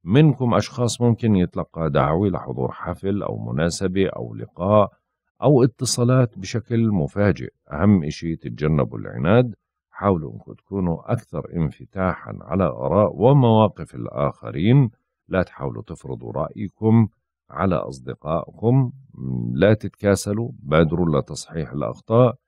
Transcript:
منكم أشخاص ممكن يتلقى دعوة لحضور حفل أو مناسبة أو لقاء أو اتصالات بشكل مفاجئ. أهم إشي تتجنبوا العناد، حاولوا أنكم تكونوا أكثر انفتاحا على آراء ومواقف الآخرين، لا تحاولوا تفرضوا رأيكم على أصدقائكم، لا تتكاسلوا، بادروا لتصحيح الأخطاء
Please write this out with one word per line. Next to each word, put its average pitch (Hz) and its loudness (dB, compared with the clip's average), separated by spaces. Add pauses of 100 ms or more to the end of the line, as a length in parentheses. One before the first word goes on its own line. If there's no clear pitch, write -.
منكم 123 4
أشخاص 113 -2
ممكن 113 2
يتلقى 82 -2
دعوة 76 2
لحضور 65 -4
حفل 95 -6
أو 55 -8
مناسبة 85 -2
أو 58 -10
لقاء 101 0 (500)
أو 131 4
اتصالات 123 0
بشكل 113 -2
مفاجئ. 85 0 (220)
أهم 87 4
إشي 80 -6
تتجنبوا 64 -2
العناد، 78 0 (360)
حاولوا 82 -2
أنكم - -18
تكونوا 92 -6
أكثر - -8
انفتاحا 82 -4
على 90 -2
آراء 73 0
ومواقف 110 2
الآخرين، 71 0 (380)
لا 92 -2
تحاولوا 60 -10
تفرضوا 64 -12
رأيكم 107 2 (420)
على 87 -2
أصدقائكم، 78 -2 (600)
لا 92 4
تتكاسلوا، 104 -4
بادروا 80 0
لتصحيح 76 -10
الأخطاء 110 0 (120)